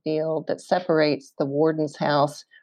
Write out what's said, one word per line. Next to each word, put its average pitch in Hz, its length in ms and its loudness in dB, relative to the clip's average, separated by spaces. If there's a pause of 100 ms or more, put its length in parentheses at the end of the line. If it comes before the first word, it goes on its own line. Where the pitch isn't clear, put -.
field 156 440 -2
that - 140 -4
separates 160 760 0
the 151 60 0
warden's 151 520 0
house 147 480 0 (180)